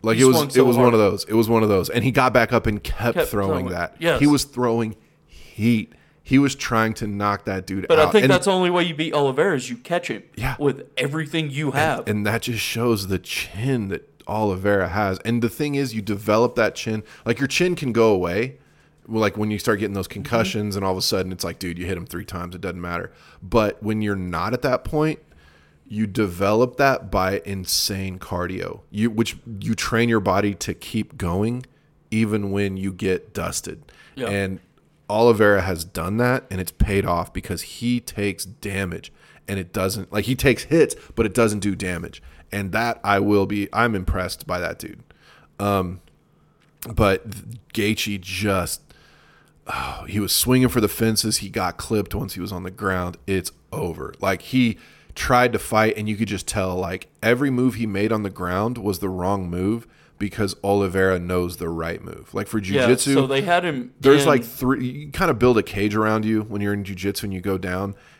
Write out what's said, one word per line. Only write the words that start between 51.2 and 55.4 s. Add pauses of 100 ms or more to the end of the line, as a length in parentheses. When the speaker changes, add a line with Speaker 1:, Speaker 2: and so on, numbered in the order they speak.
Speaker 1:
He
got
clipped
once
he
was
on
the
ground. (100)
It's (200)
over.
Like,
he (380)
tried